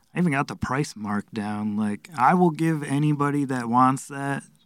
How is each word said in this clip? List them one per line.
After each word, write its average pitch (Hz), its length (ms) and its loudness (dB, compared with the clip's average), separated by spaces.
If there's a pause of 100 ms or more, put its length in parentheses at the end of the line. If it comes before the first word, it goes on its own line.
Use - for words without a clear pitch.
(160)
I - 40 -2
even 175 120 2
got 139 160 0
the 170 80 -8
price 143 400 -4
marked 104 380 -6
down. 104 420 -4
Like, 104 420 -4
I 131 180 4
will 180 160 4
give 156 320 -2
anybody 143 640 0
that 127 220 -4
wants 127 400 4
that 139 360 -6 (220)